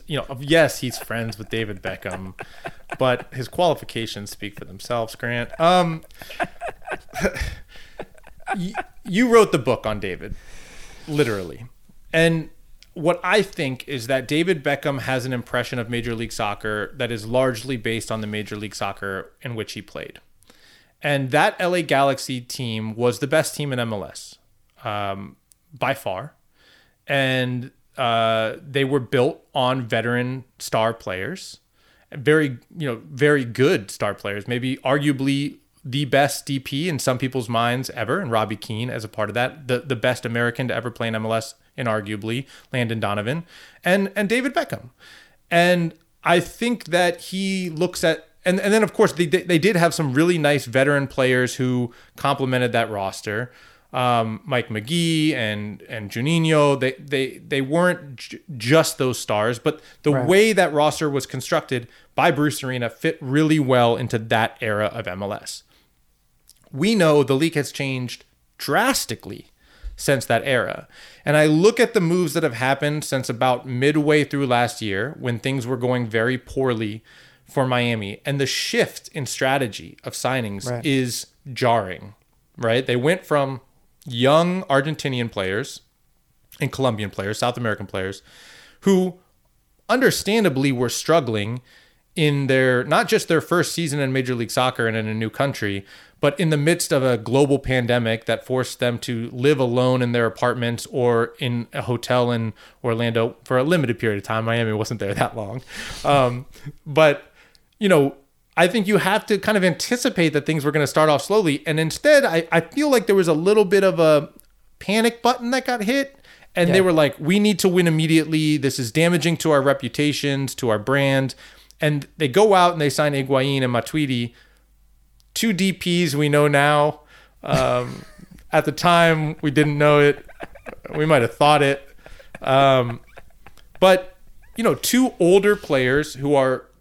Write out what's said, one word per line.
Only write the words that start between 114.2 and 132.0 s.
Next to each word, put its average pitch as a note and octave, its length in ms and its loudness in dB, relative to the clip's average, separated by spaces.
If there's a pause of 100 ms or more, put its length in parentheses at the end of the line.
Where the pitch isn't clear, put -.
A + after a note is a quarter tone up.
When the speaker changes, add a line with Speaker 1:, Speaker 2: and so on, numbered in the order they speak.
Speaker 1:
panic A3+ 420 0
button A#3+ 300 0
that B3+ 140 -2
got B3 180 -2
hit. C#4 340 -2 (360)
And F3 180 2
they F#3+ 60 6
Speaker 2:
Yeah. G3 40 6
Speaker 1:
were F#3 100 4
like, D#3 260 4
"We F3 220 2
need G#3 200 4
to F#3+ 100 4
win F3 180 4
immediately. D#3 720 2
This C3 220 -2
is A#2+ 120 -4
damaging E3 460 2
to D#3+ 140 0
our C#3 100 6
reputations, C#3 920 0
to B2+ 120 -4
our G#2+ 120 2
brand." C3+ 560 2 (440)
And D3 280 0 (100)
they D3+ 100 0
go G3+ 260 6
out F3 200 6
and D#3+ 80 -4
they D3 80 2
sign D3 240 0
Higuain C3+ 500 0
and B2 100 0
Matuidi, B2 600 -2 (1000)
two A3+ 200 0
D F#3+ 180 2
Ps F3 440 0
we D3 120 2
know D3 220 4
now. D3 520 2 (420)
Um, B2+ 600 -2 (240)
<laughs> - 240 -18
at D#3 140 2
the D3+ 80 -2
time, E3 680 4
we D3+ 100 0
didn't D3 260 2
know D3 240 6
it. D3 240 2 (680)
We D3+ 120 0
might D3+ 160 6
have A2+ 120 0
thought D3 280 4
it. C#3 260 0 (540)